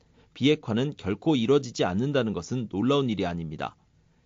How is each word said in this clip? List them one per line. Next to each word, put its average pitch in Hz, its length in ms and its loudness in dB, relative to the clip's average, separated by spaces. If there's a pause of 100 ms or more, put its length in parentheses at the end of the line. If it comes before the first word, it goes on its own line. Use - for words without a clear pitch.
(340)
비핵화는 135 600 2
결코 107 400 0
이뤄지지 131 480 2
않는다는 117 480 0
것은 110 380 -6
놀라운 127 400 2
일이 95 160 0
아닙니다. 80 500 -6 (500)